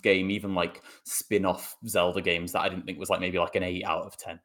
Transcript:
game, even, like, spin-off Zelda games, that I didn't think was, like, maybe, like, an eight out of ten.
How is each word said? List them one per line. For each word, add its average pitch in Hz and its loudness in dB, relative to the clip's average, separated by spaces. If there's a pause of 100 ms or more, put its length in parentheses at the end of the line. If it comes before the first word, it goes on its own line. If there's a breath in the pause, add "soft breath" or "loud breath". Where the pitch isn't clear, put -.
game, 95 6
even, 101 -2
like, 87 -2 (220 loud breath)
spin-off - 0 (100)
Zelda 92 2
games, 87 0
that 95 0
I 95 0
didn't 92 -6
think 95 -10
was, 92 -8
like, 92 2
maybe, 90 -2
like, 85 0
an 92 0
eight 90 -4
out 82 -2
of - -14
ten. 82 -14